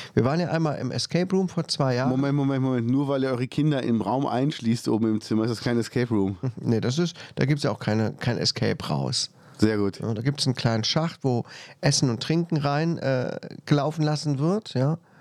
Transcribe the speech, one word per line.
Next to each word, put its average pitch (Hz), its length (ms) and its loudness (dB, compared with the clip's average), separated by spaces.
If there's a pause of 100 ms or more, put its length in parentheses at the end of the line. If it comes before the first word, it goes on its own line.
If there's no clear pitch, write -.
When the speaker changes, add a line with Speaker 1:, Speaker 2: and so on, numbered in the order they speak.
(140)
Speaker 1:
Wir 120 100 4
waren 143 160 2
ja 170 100 0
einmal 156 280 0
im 127 140 -4
Escape 175 440 -2
Room 190 140 2
vor - 180 -4
zwei 131 280 0
Jahren. 127 160 2
Speaker 2:
Moment, 139 240 2
Moment, 135 260 2
Moment. 127 260 0
Nur 135 200 2
weil 135 160 0
ihr 131 80 2
eure 123 160 -2
Kinder 147 340 2
im 117 200 2
Raum 123 260 0
einschließt 120 600 0
oben 113 180 2
im 110 140 2
Zimmer, 110 240 0
ist 120 40 0
das 110 120 -4
kein 120 180 2
Escape 120 300 0
Room. 98 280 2 (100)
Speaker 1:
<laughs> 117 140 -6
Nee, 113 180 2
das 127 200 -2
ist, 175 160 0 (200)
da 131 100 2
gibt's 143 180 0
ja 120 80 0
auch 107 80 -6
keine, 107 400 0
kein 117 180 0
Escape - 500 -2
raus. 139 440 -2 (260)
Speaker 2:
Sehr 107 200 4
gut. 101 240 0
Speaker 1:
Ja, 113 120 -2
da 107 80 -6
gibt's 143 240 -2
einen 131 100 0
kleinen 113 280 0
Schacht, 160 400 -2
wo 120 220 0 (340)
Essen 143 300 2
und 113 120 -2
Trinken 165 360 0
rein, 147 400 0
äh, 131 420 -2 (260)
gelaufen 151 380 0
lassen 151 340 0
wird, 175 360 -2
ja. 139 240 2 (240)